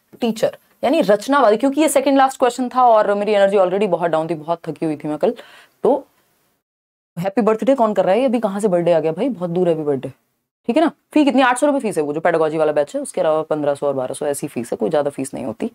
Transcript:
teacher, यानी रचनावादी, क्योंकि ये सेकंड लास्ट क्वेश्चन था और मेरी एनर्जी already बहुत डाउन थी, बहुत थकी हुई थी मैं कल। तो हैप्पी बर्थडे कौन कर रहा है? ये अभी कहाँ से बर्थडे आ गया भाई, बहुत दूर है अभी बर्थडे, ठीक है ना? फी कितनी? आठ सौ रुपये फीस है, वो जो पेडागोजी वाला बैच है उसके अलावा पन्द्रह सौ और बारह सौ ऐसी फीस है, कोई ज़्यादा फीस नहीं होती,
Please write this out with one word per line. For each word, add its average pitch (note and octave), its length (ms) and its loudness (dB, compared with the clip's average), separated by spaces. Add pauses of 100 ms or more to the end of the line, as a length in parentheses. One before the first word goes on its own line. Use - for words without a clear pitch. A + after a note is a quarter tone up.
(200)
teacher, - 360 -2 (280)
यानी C#4+ 180 2
रचनावादी, A3 560 2
क्योंकि C#4 240 0
ये D#4 80 4
सेकंड C#4 280 2
लास्ट C4 220 2
क्वेश्चन B3 300 0
था B3+ 140 2
और G#3+ 300 4
मेरी G#3 180 -2
एनर्जी G3 260 4
already F#3+ 300 2
बहुत E3+ 240 -2
डाउन D#3+ 180 -2
थी, F3 40 -4
बहुत D#3+ 320 -6
थकी E3 200 -8
हुई D3+ 100 -4
थी D3+ 120 -10
मैं D3+ 100 -6
कल। G#3+ 160 0 (500)
तो C#4 240 0 (1120)
हैप्पी G3 220 -2
बर्थडे A3 340 2
कौन A3 180 2
कर F#3+ 120 0
रहा F#3 80 2
है? A3 60 2
ये C4+ 60 2
अभी A#3+ 140 0
कहाँ G3+ 200 -4
से G#3+ 80 0
बर्थडे F3 260 2
आ D#3+ 60 4
गया D#3+ 120 0
भाई, G3+ 180 -4
बहुत F3+ 200 -6
दूर F3 180 0
है E3 60 2
अभी D#3+ 100 -4
बर्थडे, C3+ 280 -4 (560)
ठीक A#3+ 100 -2
है D#4+ 60 4
ना? - 80 0 (220)
फी D4+ 120 2
कितनी? C4+ 160 2
आठ B3+ 160 2
सौ D4 80 0
रुपये C#4 160 0
फीस F#3+ 160 -4
है, D#3 60 0
वो D3 100 -4
जो D#3+ 60 -6
पेडागोजी D#3+ 380 0
वाला D#3 140 2
बैच D3 240 -2
है D4 60 -4
उसके F#3 200 -6
अलावा D#3 200 0
पन्द्रह D3+ 320 -2
सौ C#3+ 140 -4
और C#3 60 -2
बारह C3 200 -6
सौ D#3+ 120 -8
ऐसी C#3+ 220 -4
फीस - 240 -8
है, - 60 -4
कोई G#3+ 120 -2
ज़्यादा D3 200 -2
फीस C3+ 240 -8
नहीं C#3+ 120 -10
होती, - 300 -8